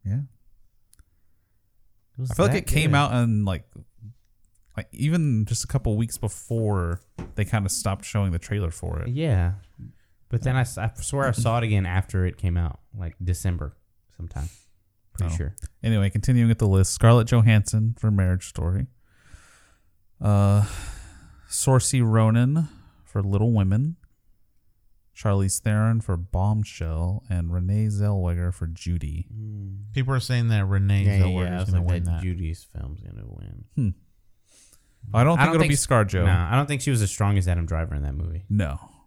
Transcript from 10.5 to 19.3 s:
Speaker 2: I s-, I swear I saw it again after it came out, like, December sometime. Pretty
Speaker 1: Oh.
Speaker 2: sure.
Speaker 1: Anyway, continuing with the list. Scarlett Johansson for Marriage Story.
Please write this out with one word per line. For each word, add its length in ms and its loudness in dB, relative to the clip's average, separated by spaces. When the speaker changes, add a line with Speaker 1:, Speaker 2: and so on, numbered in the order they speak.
Speaker 2:
I 60 2
s-, 160 -4
I 180 -4
swear 320 -4
I 40 0
saw 260 0
it 60 0
again 220 2
after 400 0
it 120 -4
came 200 -2
out, 220 -4
like, 300 -10
December 540 -4
sometime. 340 -10
Pretty 200 -4
Speaker 1:
Oh. 40 -4
Speaker 2:
sure. 180 -6
Speaker 1:
Anyway, 280 2
continuing 400 2
with 100 2
the 80 2
list. 260 4
Scarlett 380 6
Johansson 680 4
for 140 0
Marriage 360 0
Story. 400 -4